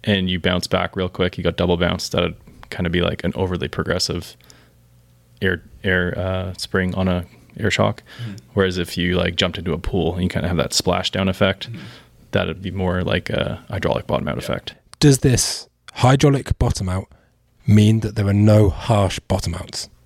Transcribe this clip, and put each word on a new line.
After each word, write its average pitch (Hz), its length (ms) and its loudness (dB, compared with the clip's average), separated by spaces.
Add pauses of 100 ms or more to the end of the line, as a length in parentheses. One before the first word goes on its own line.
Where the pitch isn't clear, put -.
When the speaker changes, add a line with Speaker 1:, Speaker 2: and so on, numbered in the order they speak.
Speaker 1:
and 95 240 2
you 92 100 -2
bounce 90 260 0
back 90 300 -2
real 92 140 -2
quick, - 280 -2
you 92 60 -8
got 85 140 0
double 87 200 2
bounce, 87 320 -2
that'd 87 260 -2 (360)
kinda 85 180 -4
be, 87 120 0
like, 85 220 -2
an 85 120 -2
overly 90 320 -4
progressive - 680 -4 (1040)
air, 92 200 0 (220)
air, 90 340 0
uh, 92 400 -4
spring 92 380 -2
on 92 120 0
a 90 180 0 (340)
air 107 100 0
shock. 107 320 0 (220)
Speaker 2:
Mm-hmm. 107 100 -10 (200)
Speaker 1:
Whereas 92 260 2
if 85 180 -4
you, 87 200 0
like, 87 180 0
jumped 90 240 -2
into 85 140 -4
a 78 40 -2
pool 85 380 -2
and 90 80 -2
you 92 60 0
kinda 78 180 -4
have 90 100 -2
that 67 140 0
splashdown 92 580 -2
effect, 95 420 0
Speaker 2:
Mm-hmm. 107 100 -14 (500)
Speaker 1:
that'd 90 300 -4
be 92 100 -8
more 90 320 -2
like - 260 -2
a - 400 -4
hydraulic - 380 -2
bottom - 200 -2
out 65 100 -4
Speaker 2:
Yeah. - 60 -8
Speaker 1:
effect. - 300 -8 (260)
Speaker 3:
Does 139 200 6
this - 480 0 (260)
hydraulic 139 640 2
bottom 98 320 0
out 92 180 -4 (600)
mean 107 340 6
that 107 140 -6
there 101 120 0
are 101 60 2
no 107 360 8
harsh 101 580 0
bottom 85 280 -2
outs? - 340 -10 (160)